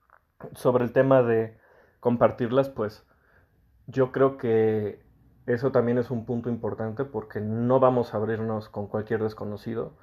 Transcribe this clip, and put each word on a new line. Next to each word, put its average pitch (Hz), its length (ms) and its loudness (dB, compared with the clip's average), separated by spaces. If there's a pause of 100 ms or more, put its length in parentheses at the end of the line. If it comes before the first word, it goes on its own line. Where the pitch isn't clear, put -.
(540)
sobre 123 300 2
el 117 80 -4
tema 135 300 6
de 113 360 0 (420)
compartirlas, 120 680 2
pues, 107 380 -8 (800)
yo 127 260 0
creo 135 240 2
que 110 680 0 (420)
eso - 260 0
también 120 260 2
es 120 120 -2
un 117 140 -6
punto 120 240 -6
importante 113 560 -6
porque 110 360 -8
no 117 400 2
vamos 127 340 4
a - 20 -2
abrirnos 110 520 -4
con 101 200 -8
cualquier 110 340 -4
desconocido, 110 800 -8